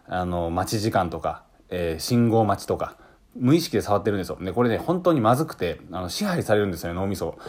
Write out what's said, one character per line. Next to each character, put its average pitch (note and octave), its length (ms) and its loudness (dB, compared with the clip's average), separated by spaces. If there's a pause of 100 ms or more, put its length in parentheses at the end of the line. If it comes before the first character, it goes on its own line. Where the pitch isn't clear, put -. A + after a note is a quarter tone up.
あ F2+ 180 -4
の、 F2 240 -2
待 F2+ 280 -2
ち G2 40 -4
時 A2 100 0
間 F#2 160 2
と D#2+ 120 -8
か、 D#2 240 -6 (260)
え E2+ 280 -2
ー、 - 40 -8
信 A#2+ 260 4
号 A2 160 4
待 G2 180 0
ち - 40 -16
と F#2 100 0
か。 D2 200 -6 (400)
無 B2+ 160 4
意 E3+ 80 6
識 - 160 -2
で F#2+ 60 2
触 G#2 160 2
っ F2+ 60 -4
て G#2+ 80 2
る G2+ 40 0
ん F#2+ 40 -2
で F2 60 -4
す - 20 -12
よ。 - 120 -8
で、 F#2+ 120 -6
こ A#2+ 100 0
れ A#2+ 60 4
ね、 A2+ 100 0
本 F3 240 -2
当 F3 100 4
に C#3+ 80 4
ま A2 140 6
ず D3+ 100 0
く D3 100 -12
て、 E2+ 260 -4 (100)
あ F2+ 120 -6
の、 F2+ 60 -6
支 G#3 160 -6
配 F3 200 -2
さ A2 100 2
れ G#2+ 60 4
る G2+ 80 2
ん - 20 -2
で E2 60 -4
す F2+ 100 -8
よ E2+ 60 -6
ね、 F2+ 80 -4
脳 G2 80 -2
み G2 80 -4
そ。 E2+ 200 -6 (120)